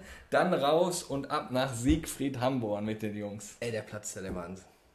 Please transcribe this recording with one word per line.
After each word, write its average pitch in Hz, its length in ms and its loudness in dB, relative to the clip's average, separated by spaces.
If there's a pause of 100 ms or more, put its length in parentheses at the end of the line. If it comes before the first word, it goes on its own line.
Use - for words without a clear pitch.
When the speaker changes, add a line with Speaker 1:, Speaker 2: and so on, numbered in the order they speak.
(300)
Speaker 1:
dann 175 240 6
raus 165 500 4
und 139 280 -4
ab 147 200 -2
nach 131 220 0
Siegfried 139 640 2
Hamborn 113 460 0
mit 107 160 -2
den 104 160 -4
Jungs. 104 420 -8
Speaker 2:
Ey, 120 120 -4
der 107 100 -2
Platz, - 320 -10
der, 98 100 -10
der 95 120 -6
Wahnsinn. 90 300 -10 (300)